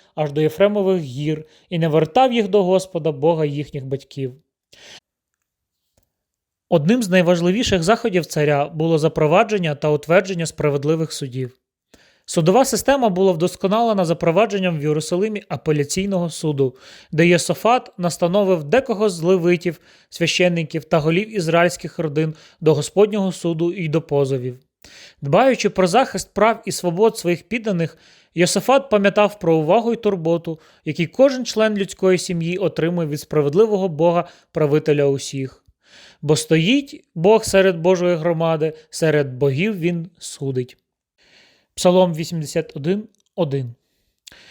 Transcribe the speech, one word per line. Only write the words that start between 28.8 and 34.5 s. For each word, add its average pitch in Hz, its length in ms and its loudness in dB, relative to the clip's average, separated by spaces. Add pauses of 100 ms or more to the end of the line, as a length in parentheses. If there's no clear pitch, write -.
пам'ятав 202 480 2
про 165 180 2
увагу 208 360 2
й 220 40 -2
турботу, 170 640 -2 (240)
які 160 220 -4
кожен 254 400 2
член 214 300 0
людської 190 420 0
сім'ї 175 400 -4
отримує 170 500 -2
від 143 120 -6
справедливого 185 680 0
Бога, 170 400 0 (240)